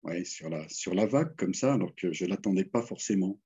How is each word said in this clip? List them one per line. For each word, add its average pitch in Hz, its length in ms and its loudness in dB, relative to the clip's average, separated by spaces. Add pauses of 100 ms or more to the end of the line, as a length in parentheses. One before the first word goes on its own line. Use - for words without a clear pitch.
ouais, 87 200 -4
sur - 240 -10
la, 78 220 -4
sur - 240 -4
la 101 100 6
vague, 135 320 2
comme 90 160 0
ça, 131 220 2
alors 95 200 0
que 87 200 -2
je 90 100 -4
ne 87 60 0
l'attendais 95 340 2
pas 117 160 0
forcément. 101 640 0